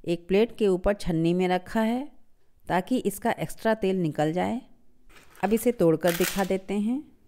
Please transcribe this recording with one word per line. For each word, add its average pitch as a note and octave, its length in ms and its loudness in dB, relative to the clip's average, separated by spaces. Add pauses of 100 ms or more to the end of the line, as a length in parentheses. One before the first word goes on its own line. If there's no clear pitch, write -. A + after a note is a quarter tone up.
एक E3+ 220 -4
प्लेट A3 300 2
के G#3+ 100 2
ऊपर F#3+ 280 2
छन्नी E3 380 2
में F#3 140 2
रखा F3+ 360 0
है B3 240 -2 (580)
ताकि F#3 340 0
इसका G#3 340 -2
एक्स्ट्रा - 420 -2
तेल F#3+ 220 0
निकल D#3 360 0
जाए। F#3+ 260 -2 (840)
अब G3+ 100 0
इसे A#3 200 0
तोड़कर E3+ 400 2
दिखा F3+ 320 0
देते F#3+ 300 -4
हैं। A#3 280 -2 (240)